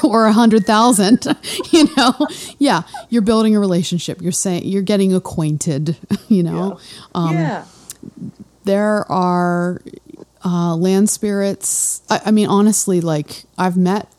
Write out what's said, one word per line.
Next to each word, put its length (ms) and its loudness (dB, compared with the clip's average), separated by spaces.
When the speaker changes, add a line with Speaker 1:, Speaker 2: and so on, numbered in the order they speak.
Speaker 1:
or 220 4
a 60 4
hundred 340 4
thousand, 580 4
<laughs> 220 -8
you 260 6
know? 180 2
Yeah, 240 0
you're 140 0
building 340 2
a 40 2
relationship. 600 -2
You're 120 -4
saying, 340 -4
you're 160 -2
getting 320 2
acquainted, 840 -4
<laughs> 160 -4
you 140 2
know? 360 -4
Speaker 2:
Yeah. 260 -20
Speaker 1:
Um, 180 -2
Speaker 2:
Yeah. 320 -2
Speaker 1:
there 460 0
are, 720 0
uh, 320 0
land 340 2
spirits. 880 -4
I, 160 0
I 40 2
mean, 180 4
honestly, 520 2
like, 440 -4
I've 180 -2
met 320 0